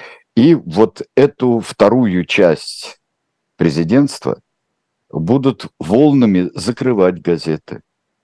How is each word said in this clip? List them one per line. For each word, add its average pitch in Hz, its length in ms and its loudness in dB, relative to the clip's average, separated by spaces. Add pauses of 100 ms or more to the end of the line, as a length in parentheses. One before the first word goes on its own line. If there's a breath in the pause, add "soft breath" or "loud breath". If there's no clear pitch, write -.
(360 loud breath)
И 147 180 4
вот 92 480 0 (120)
эту 127 460 0
вторую 101 640 0
часть - 760 -2 (560)
президентства 98 840 -2 (720)
будут 123 560 -2 (120)
волнами 107 760 2
закрывать 98 680 -2
газеты. - 600 -6 (420)